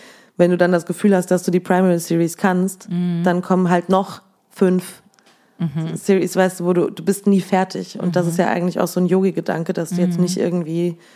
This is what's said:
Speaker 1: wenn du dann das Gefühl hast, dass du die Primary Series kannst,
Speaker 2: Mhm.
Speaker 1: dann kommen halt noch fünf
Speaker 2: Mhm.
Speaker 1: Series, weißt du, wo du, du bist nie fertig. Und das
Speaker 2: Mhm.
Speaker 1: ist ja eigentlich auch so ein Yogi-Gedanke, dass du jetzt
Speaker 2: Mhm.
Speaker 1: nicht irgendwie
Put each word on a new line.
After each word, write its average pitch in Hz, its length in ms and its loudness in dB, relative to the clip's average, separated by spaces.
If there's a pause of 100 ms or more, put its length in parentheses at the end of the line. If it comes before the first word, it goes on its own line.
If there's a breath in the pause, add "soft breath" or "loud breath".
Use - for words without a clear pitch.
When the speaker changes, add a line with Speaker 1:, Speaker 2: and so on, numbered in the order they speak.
(360 loud breath)
Speaker 1:
wenn 175 140 4
du 175 80 2
dann 175 140 4
das 170 120 0
Gefühl 196 300 2
hast, 180 160 0
dass 180 140 2
du 196 80 0
die 180 80 2
Primary 180 400 2
Series 165 360 -2
kannst, 185 540 -2
Speaker 2:
Mhm. 175 320 -2
Speaker 1:
dann 180 180 2
kommen 180 300 0
halt 175 180 2
noch 190 320 0 (300)
fünf 185 500 0 (600 soft breath)
Speaker 2:
Mhm. 160 360 -4
Speaker 1:
Series, 190 380 0
weißt 185 260 0
du, 175 40 -4
wo 180 80 2
du, 170 180 2
du - 140 -14
bist 190 240 0
nie 196 120 4
fertig. 185 600 -4
Und 180 160 -2
das 175 80 2
Speaker 2:
Mhm. 170 80 0
Speaker 1:
ist 175 60 -4
ja 180 100 2
eigentlich 175 320 -2
auch 170 80 0
so - 100 -4
ein 180 80 2
Yogi-Gedanke, 185 640 -2
dass 170 180 -4
du 180 100 -2
jetzt 180 160 0
Speaker 2:
Mhm. 175 80 2
Speaker 1:
nicht 180 120 -2
irgendwie 170 640 -2 (180 loud breath)